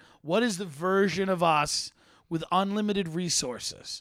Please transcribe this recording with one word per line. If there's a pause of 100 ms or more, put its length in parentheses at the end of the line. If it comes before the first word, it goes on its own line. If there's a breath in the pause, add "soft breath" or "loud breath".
(220 soft breath)
What
is
the
version
of
us (380 soft breath)
with
unlimited
resources?